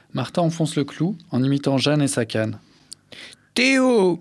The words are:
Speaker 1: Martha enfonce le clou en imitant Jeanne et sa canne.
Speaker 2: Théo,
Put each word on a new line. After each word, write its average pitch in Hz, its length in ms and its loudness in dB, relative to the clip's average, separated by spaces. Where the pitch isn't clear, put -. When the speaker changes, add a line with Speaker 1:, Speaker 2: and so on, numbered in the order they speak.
Speaker 1:
Martha 131 280 -4
enfonce 165 360 0
le 143 80 0
clou 165 320 -4
en 123 100 0
imitant 139 360 0
Jeanne 143 240 2
et 139 60 2
sa 127 160 -2
canne. 110 340 -4
Speaker 2:
Théo, 247 680 2